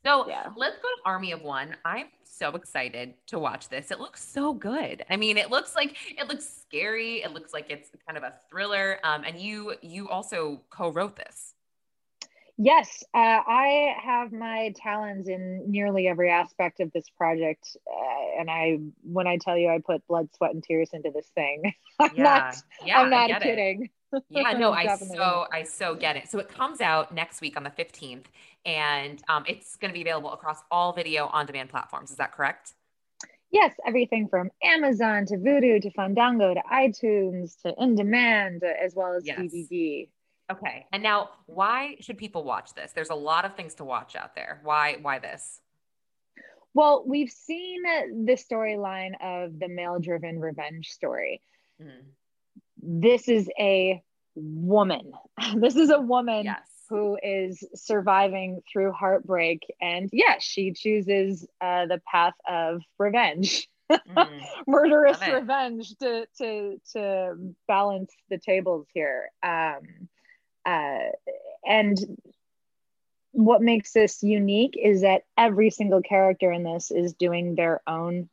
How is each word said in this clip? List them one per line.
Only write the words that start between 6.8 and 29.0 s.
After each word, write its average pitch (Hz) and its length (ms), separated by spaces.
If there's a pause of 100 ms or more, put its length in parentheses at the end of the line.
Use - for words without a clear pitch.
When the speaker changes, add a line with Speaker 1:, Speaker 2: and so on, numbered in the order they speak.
Speaker 1:
It 160 80
looks 156 220
like 151 160
it's 147 200 (160)
kind 156 120
of 135 60
a 131 100 (160)
thriller. 196 540
Um, 151 200
and 170 160
you, 214 420
you 190 280
also 165 600
co-wrote 180 460
this. - 380 (1040)
Speaker 2:
Yes, 269 460 (120)
uh, - 20
I 254 840
have 240 320
my 226 440
talons 208 520
in 185 440
nearly 202 360
every 175 220
aspect 175 520
of 165 100
this - 180
project, 165 680 (160)
uh, 127 480
and 165 100
I, 160 280 (240)
when 180 240
I 175 120
tell 175 200
you 170 120
I 165 140
put 160 240
blood, 165 280
sweat, 147 180
and 160 100
tears 160 300
into 156 160
this 151 240
thing, 151 400 (140)
<laughs> - 120
I'm 294 160
Speaker 1:
Yeah. 262 80
Speaker 2:
not, 269 320 (300)
Speaker 1:
Yeah, 214 140
Speaker 2:
I'm 254 80
Speaker 1:
I - 20
Speaker 2:
not 240 200
Speaker 1:
get 196 120
it. - 40
Speaker 2:
kidding. 214 440 (220)
<laughs> 269 180
Speaker 1:
Yeah, 277 240
no, 233 180
I 170 120
Speaker 2:
Definitely 196 340
Speaker 1:
so, 190 60
Speaker 2:
not. 175 280
Speaker 1:
I 160 120
so 165 320
get 156 200
it. 135 140
So 214 80
it 190 100
comes 277 340
out 160 300
next 165 300
week 147 160
on 143 60
the 143 80
fifteenth, 135 580 (340)
and, 147 640